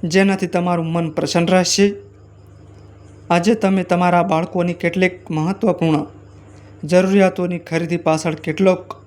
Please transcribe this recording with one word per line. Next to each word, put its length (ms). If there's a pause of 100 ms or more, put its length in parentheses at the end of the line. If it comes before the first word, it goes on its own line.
જેનાથી 440
તમારું 440
મન 180
પ્રસન્ન 380
રહેશે. 400 (1400)
આજે 260
તમે 280
તમારા 400
બાળકોની 500
કેટલીક 420 (160)
મહત્ત્વપૂર્ણ 760 (800)
જરૂરિયાતોની 760
ખરીદી 380
પાછળ 380
કેટલોક 480 (240)